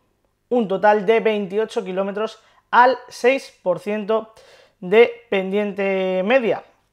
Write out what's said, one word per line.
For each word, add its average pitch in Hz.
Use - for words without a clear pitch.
un 240
total 196
de 226
veintiocho 208
kilómetros 196
al 254
seis -
por 175
ciento 214
de 220
pendiente 190
media, 220